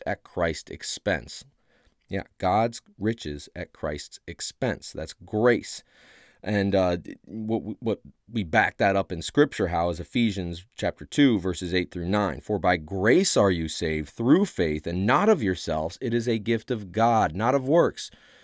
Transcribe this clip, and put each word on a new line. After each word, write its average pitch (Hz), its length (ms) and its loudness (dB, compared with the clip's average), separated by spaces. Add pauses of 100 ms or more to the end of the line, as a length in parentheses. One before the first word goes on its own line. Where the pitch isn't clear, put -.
at 104 160 -4
Christ's - 480 -4
expense. - 760 -6 (640)
Yeah, 95 160 -6 (140)
God's 107 420 0 (180)
riches 95 560 -6
at 90 180 -12
Christ's - 540 -8
expense. - 640 -6
That's - 220 -10
grace. 110 680 0 (600)
And, 101 320 0
uh, 90 220 4 (300)
what, 107 560 -6
what 113 180 -2 (320)
we 117 120 -2
back 92 340 2
that 98 180 2
up 95 160 -2
in 82 100 -6
Scripture, 139 460 2
how 85 220 0
is 85 100 -6
Ephesians 92 640 -2 (120)
chapter - 280 -6
two, 127 340 4
verses 87 360 -2
eight 90 160 0
through 87 180 -6
nine. 95 320 0
"For 104 180 -2
by 90 180 2
grace 98 600 2
are 104 140 6
you 82 180 0
saved 78 420 -4
through 151 360 4
faith, 78 400 -2
and 90 200 -2
not 151 220 4
of 180 140 2
yourselves. 85 580 -2
It 117 140 -2
is 120 140 -2
a 117 100 0
gift 110 320 -2
of 104 220 -6
God, 107 420 2
not 113 200 0
of 131 140 -2
works, 151 420 2 (340)